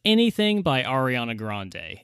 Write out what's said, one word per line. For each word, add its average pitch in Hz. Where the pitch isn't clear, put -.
Anything 208
by 135
Ariana 127
Grande. 98